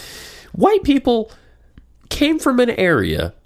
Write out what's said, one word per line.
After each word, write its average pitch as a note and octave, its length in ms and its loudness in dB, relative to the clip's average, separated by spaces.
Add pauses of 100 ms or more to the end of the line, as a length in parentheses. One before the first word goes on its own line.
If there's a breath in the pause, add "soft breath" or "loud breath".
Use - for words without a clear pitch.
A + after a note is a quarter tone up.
(520 loud breath)
White G4 300 2
people B3 480 0 (800 soft breath)
came D#4 280 0
from B3+ 220 0
an A#3+ 100 2
area G#2 600 0 (140)